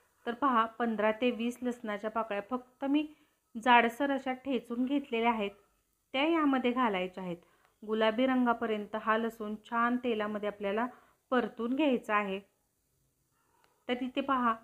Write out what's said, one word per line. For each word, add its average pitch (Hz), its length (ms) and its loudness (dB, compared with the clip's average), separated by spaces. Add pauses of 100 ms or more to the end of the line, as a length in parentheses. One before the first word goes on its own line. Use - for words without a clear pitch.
(260)
तर 240 80 -2
पहा, 233 340 2
पंधरा 220 440 0
ते 240 200 0
वीस 233 300 -4
लसणाच्या 220 480 -6
पाकळ्या 214 400 -4
फक्त 254 360 -8
मी 294 200 2 (500)
जाडसर 240 560 4
अशा 262 240 -2
ठेचून 247 500 -4
घेतलेल्या 240 460 0
आहेत, 208 200 -2 (640)
त्या 269 140 0
यामध्ये 277 440 2
घालायच्या 190 520 -2
आहेत. 175 140 -6 (460)
गुलाबी 220 420 2
रंगापर्यंत 233 720 0
हा 220 220 0
लसूण 226 380 -4 (100)
छान 233 380 0
तेलामध्ये 214 460 -2
आपल्याला 202 380 -2 (440)
परतून 233 440 0
घ्यायचा 240 400 2
आहे. 196 240 -2 (1500)
तर 247 140 -2
इथे 254 180 -4
पहा, 247 320 0 (100)